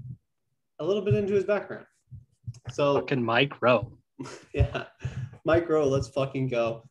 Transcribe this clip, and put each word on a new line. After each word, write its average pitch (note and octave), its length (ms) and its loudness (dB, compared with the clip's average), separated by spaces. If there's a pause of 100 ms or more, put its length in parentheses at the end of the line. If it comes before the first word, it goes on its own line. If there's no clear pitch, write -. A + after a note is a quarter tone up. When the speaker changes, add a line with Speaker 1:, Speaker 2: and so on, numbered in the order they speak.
(800)
Speaker 1:
A D3+ 60 -6
little G3 180 0
bit G#3+ 120 2
into G3+ 180 2
his G3+ 120 4
background. F#3+ 420 -4 (840)
So C#3+ 300 2
Speaker 2:
Fucking C3+ 200 -2
Mike A#2+ 400 0
Rowe. A#2 380 2 (220)
Speaker 1:
<laughs> - 340 -16
Yeah. - 300 0 (600)
Mike E3 240 2
Rowe, D#3 200 2
let's C3+ 200 0
fucking C3 400 -2
go. A#2 420 -2